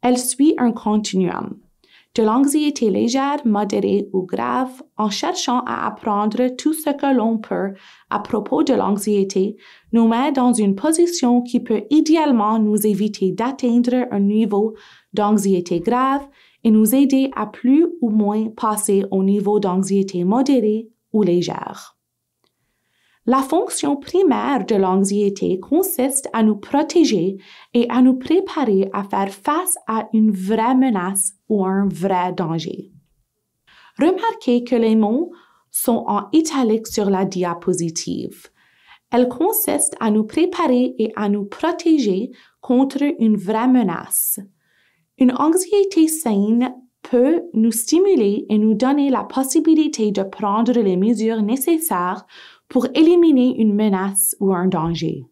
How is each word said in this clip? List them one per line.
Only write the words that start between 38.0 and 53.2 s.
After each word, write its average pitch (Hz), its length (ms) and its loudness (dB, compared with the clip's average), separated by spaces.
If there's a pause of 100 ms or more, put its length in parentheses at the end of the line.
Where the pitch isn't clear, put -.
Elle 247 160 2
consiste 294 720 -4
à 226 100 0
nous 214 140 2
préparer 254 760 0
et 220 180 -2
à 208 140 -2
nous 202 160 -2
protéger 262 840 0 (300)
contre 269 420 0 (160)
une 220 180 2
vraie 220 300 -2
menace. 226 720 0 (800)
Une 247 140 4
anxiété 339 760 2
saine 233 640 0 (300)
peut 277 400 2 (100)
nous 226 180 2
stimuler 262 800 2
et 214 80 2
nous 220 160 4
donner 277 360 2
la 226 140 0
possibilité 294 880 2
de 196 120 -2
prendre 214 500 0
les 202 240 2
mesures 220 440 0
nécessaires 208 840 -2 (420)
pour 240 260 0
éliminer 320 640 4